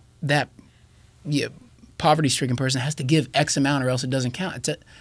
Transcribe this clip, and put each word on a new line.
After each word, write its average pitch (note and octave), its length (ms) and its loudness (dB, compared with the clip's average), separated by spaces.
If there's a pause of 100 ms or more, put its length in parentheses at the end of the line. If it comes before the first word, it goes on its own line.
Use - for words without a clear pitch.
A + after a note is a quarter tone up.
(220)
that, C#3+ 280 0 (760)
yeah, C#3+ 220 -2 (500)
poverty-stricken D3 580 2
person C3 260 -2
has D3+ 140 -4
to C#3+ 80 -8
give D3+ 300 2
X D3+ 240 0
amount C#3 260 2
or B2+ 60 2
else B2+ 140 0
it B2+ 60 -4
doesn't B2+ 220 -2
count. F3+ 260 -6
It's B2 120 -4
a, - 80 -4 (240)